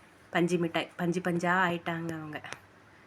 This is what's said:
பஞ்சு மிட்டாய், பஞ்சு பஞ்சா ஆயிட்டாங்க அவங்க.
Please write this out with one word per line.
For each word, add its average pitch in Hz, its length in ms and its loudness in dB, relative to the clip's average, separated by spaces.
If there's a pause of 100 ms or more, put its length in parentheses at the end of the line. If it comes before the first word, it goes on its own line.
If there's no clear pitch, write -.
(320)
பஞ்சு 175 260 4
மிட்டாய், 165 380 -2
பஞ்சு 175 240 0
பஞ்சா 175 400 2
ஆயிட்டாங்க 170 540 -2
அவங்க. 156 260 -10 (680)